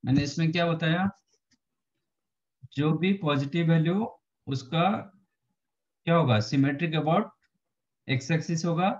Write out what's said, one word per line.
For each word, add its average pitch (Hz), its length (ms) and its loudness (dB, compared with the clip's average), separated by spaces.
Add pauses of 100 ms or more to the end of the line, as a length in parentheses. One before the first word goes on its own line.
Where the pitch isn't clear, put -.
मैंने 139 200 2
इसमें 160 280 -2
क्या 170 200 0
बताया, 165 380 0 (1600)
जो 151 240 2
भी 190 240 2
positive 151 500 0
value 170 340 2 (420)
उसका 160 420 -2 (1160)
क्या 165 80 4
होगा, 127 220 4 (120)
symmetric 147 520 0
about 170 300 0 (760)
x 135 240 -2
axis 165 340 -2
होगा। 170 240 0 (100)